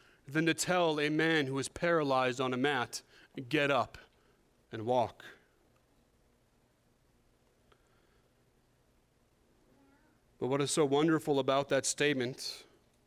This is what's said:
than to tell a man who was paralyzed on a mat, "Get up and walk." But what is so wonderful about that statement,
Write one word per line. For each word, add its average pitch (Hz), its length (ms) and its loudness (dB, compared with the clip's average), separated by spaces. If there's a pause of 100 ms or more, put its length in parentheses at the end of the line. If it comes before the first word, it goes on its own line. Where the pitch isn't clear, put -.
(260)
than 156 180 0
to 160 80 4
tell 165 480 0
a 147 80 2
man 156 380 2
who 131 80 -4
was 135 160 -4
paralyzed 135 680 2
on 131 140 0
a 127 60 -2
mat, 131 420 -2 (480)
"Get 143 220 2
up 123 260 0 (760)
and 110 140 -8
walk." 120 400 -2 (4000)
But 120 100 -4
what 139 120 0
is 139 100 -2
so 160 140 2
wonderful 151 540 2
about 135 320 0
that 135 160 0
statement, 135 800 -2 (400)